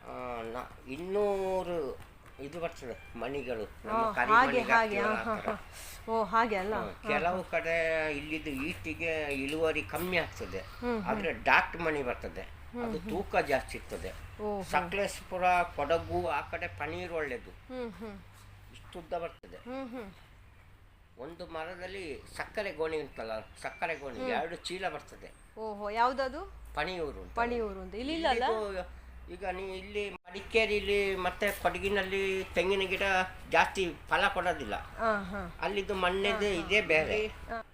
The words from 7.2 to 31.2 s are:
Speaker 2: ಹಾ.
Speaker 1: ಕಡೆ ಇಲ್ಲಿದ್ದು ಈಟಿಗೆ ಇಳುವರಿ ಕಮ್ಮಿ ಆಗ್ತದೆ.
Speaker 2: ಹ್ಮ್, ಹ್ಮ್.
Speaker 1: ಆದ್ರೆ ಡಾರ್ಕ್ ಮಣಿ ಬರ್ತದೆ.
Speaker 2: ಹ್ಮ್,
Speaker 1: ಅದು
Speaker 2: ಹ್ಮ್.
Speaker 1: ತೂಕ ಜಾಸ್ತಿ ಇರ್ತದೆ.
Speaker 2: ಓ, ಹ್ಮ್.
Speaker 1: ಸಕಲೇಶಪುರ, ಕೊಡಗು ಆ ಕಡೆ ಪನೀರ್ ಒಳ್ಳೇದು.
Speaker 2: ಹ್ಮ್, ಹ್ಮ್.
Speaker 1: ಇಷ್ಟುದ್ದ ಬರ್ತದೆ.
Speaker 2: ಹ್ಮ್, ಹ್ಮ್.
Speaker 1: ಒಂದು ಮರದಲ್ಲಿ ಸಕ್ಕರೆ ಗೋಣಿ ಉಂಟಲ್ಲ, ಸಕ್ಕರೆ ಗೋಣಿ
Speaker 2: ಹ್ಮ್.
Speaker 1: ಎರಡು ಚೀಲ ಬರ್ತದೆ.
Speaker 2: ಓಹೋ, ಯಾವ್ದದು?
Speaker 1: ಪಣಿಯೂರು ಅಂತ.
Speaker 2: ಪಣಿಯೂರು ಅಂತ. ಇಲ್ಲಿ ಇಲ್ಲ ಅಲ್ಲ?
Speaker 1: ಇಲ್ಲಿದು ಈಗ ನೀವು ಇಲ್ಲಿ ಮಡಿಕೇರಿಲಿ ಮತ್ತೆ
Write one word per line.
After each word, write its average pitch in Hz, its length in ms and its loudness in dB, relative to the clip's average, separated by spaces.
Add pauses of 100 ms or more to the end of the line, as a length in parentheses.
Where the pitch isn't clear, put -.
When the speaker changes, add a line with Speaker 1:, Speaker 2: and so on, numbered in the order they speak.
Speaker 2:
ಹಾ. 185 160 -2
Speaker 1:
ಕಡೆ 160 640 2
ಇಲ್ಲಿದ್ದು 151 320 -4
ಈಟಿಗೆ 156 840 -2
ಇಳುವರಿ 151 480 2
ಕಮ್ಮಿ 170 360 -2
ಆಗ್ತದೆ. 98 420 -4
Speaker 2:
ಹ್ಮ್, 233 420 -2
ಹ್ಮ್. 175 80 -2
Speaker 1:
ಆದ್ರೆ 202 240 0
ಡಾರ್ಕ್ 135 480 6
ಮಣಿ 151 220 0
ಬರ್ತದೆ. 110 380 -4
Speaker 2:
ಹ್ಮ್, - 420 -10
Speaker 1:
ಅದು 226 140 -4
Speaker 2:
ಹ್ಮ್. 185 120 -8
Speaker 1:
ತೂಕ - 260 -2
ಜಾಸ್ತಿ 135 420 2
ಇರ್ತದೆ. 92 360 -6 (280)
Speaker 2:
ಓ, 208 140 -2
ಹ್ಮ್. 190 100 -4
Speaker 1:
ಸಕಲೇಶಪುರ, 180 760 0 (320)
ಕೊಡಗು 165 520 2
ಆ 151 140 0
ಕಡೆ 170 260 -6
ಪನೀರ್ 170 440 -6
ಒಳ್ಳೇದು. 127 380 -4
Speaker 2:
ಹ್ಮ್, 247 420 -8
ಹ್ಮ್. 196 280 -10 (540)
Speaker 1:
ಇಷ್ಟುದ್ದ - 400 -10
ಬರ್ತದೆ. 170 440 -6
Speaker 2:
ಹ್ಮ್, 254 320 -8
ಹ್ಮ್. 220 220 -10 (1040)
Speaker 1:
ಒಂದು 170 280 -10
ಮರದಲ್ಲಿ 170 800 -8 (140)
ಸಕ್ಕರೆ 196 340 -4
ಗೋಣಿ 160 260 0
ಉಂಟಲ್ಲ, 113 420 -4
ಸಕ್ಕರೆ 156 560 -4
ಗೋಣಿ 135 240 -8
Speaker 2:
ಹ್ಮ್. 180 100 -2
Speaker 1:
ಎರಡು 165 260 0
ಚೀಲ 180 340 -4
ಬರ್ತದೆ. - 720 -12
Speaker 2:
ಓಹೋ, 208 300 -6
ಯಾವ್ದದು? 262 640 2 (220)
Speaker 1:
ಪಣಿಯೂರು 151 460 -2
ಅಂತ. - 140 -12
Speaker 2:
ಪಣಿಯೂರು 226 440 0
ಅಂತ. 185 160 -8
ಇಲ್ಲಿ 262 180 -2
ಇಲ್ಲ 330 160 2
ಅಲ್ಲ? 240 140 4
Speaker 1:
ಇಲ್ಲಿದು 208 540 0 (360)
ಈಗ 185 120 -10
ನೀವು 190 220 -4
ಇಲ್ಲಿ 202 420 -4
ಮಡಿಕೇರಿಲಿ 196 1040 2
ಮತ್ತೆ 185 360 2